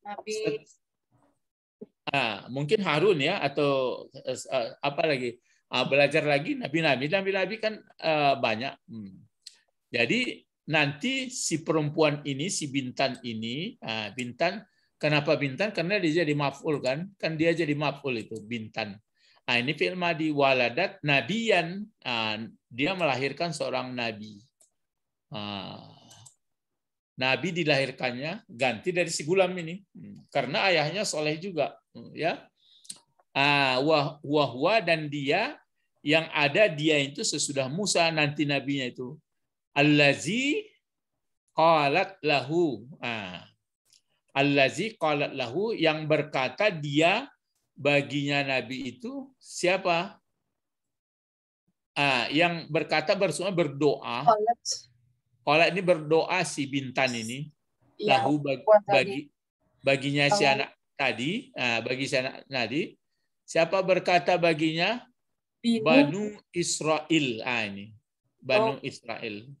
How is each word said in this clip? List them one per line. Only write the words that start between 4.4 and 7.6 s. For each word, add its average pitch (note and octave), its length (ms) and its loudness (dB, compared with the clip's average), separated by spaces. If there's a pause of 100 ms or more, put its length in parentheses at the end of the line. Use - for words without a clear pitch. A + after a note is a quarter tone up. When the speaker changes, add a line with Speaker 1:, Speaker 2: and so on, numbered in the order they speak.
Speaker 2:
apa E3 320 -2
lagi? B2 320 -4 (240)
Ah, B2+ 160 -2
belajar C#3+ 400 4
lagi, D3 320 0
nabi-nabi. D3 560 0
Nabi-nabi F#3+ 480 -2
kan, G#3+ 240 -4